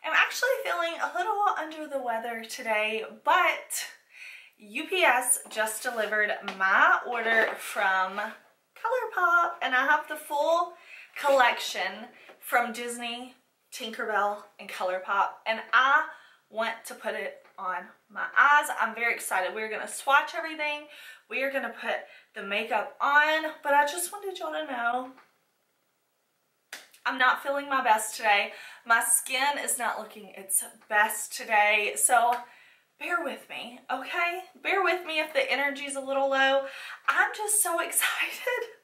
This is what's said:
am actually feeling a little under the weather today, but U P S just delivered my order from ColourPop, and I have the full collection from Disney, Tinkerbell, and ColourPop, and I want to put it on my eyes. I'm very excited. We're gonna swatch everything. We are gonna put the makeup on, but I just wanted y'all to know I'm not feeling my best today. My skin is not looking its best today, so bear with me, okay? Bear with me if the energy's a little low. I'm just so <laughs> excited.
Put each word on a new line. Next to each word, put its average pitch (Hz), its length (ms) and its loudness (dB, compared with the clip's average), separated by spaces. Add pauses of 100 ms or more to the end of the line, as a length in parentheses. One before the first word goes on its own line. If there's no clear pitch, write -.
am 320 80 -2
actually 494 360 2 (140)
feeling 339 380 -2
a - 160 -4
little 403 280 0 (120)
under 311 300 -8
the 277 160 -6
weather 226 440 -4
today, 220 560 -2 (200)
but - 640 2 (680)
U 214 280 -8
P 370 180 0
S 262 360 4 (100)
just 220 320 -4
delivered 214 480 0 (300)
my 220 480 6
order 226 500 2
from 190 640 0 (560)
ColourPop, 359 760 2 (120)
and 262 100 0
I 262 140 2
have 302 200 2
the 311 80 -6
full 320 580 0 (460)
collection 226 840 2 (340)
from 233 320 0
Disney, 240 600 -8 (400)
Tinkerbell, 214 680 -2 (160)
and 202 100 -16
ColourPop, 185 600 0 (180)
and 220 140 -2 (120)
I 277 300 6 (480)
want 220 240 -4 (100)
to - 80 -14
put 208 220 -6
it 196 220 -8 (200)
on 185 200 -4 (340)
my 185 140 -6 (120)
eyes. 294 300 6 (120)
I'm 226 140 0
very 233 220 -2
excited. 185 400 -2
We're 220 160 -6
gonna 214 160 -6
swatch 294 500 2
everything. 302 460 -6 (480)
We 254 100 -4
are 277 100 -2
gonna 240 300 -4
put 226 140 -2 (400)
the 208 80 -10
makeup 214 580 -2
on, 311 520 4 (100)
but 277 100 2
I 294 140 6
just 349 240 -6
wanted 403 260 -10
y'all 330 140 -8
to 302 200 -6
know 247 420 -4 (1900)
I'm 262 100 -4
not 254 240 4
feeling 277 280 -2
my 269 120 2
best 220 360 2
today. 214 340 2 (340)
My 233 160 4
skin 269 640 0
is - 160 -4
not 214 180 -2
looking 208 380 -14
its - 260 -2 (280)
best 214 480 2
today, 208 580 4
so 240 380 6 (640)
bear 339 240 -2
with 233 260 -8
me, 247 300 -12 (100)
okay? 349 520 -4 (200)
Bear 370 220 0
with 349 220 0
me 311 160 -2
if 311 120 -6
the 277 160 2
energy's 277 460 -2
a 269 60 -4
little 269 280 0
low. 269 360 4 (420)
I'm 403 260 2
just 427 300 0
so 339 160 0
<laughs> 330 80 -2
excited. - 720 -2 (220)